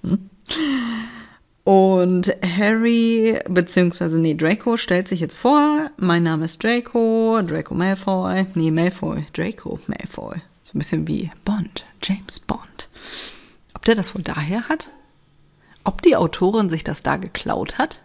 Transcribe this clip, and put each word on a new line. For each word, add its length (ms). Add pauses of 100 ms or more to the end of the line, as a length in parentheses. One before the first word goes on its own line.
Hm. 280 (1400)
Und 680 (240)
Harry, 800 (120)
beziehungsweise, 680
nee, 160
Draco 440
stellt 320
sich 100
jetzt 160
vor, 640
"Mein 260
Name 220
ist 180
Draco, 800
Draco 300
Malfoy." 800
Nee, 160
Malfoy, 600
Draco 440 (100)
Malfoy. 540 (220)
So 120
ein 40
bisschen 300
wie 200 (140)
Bond, 420 (160)
James 380
Bond. 480 (840)
Ob 100
der 120
das 200
wohl 80
daher 460
hat? 200 (920)
Ob 180
die 140
Autorin 540
sich 160
das 180
da 140
geklaut 600
hat? 280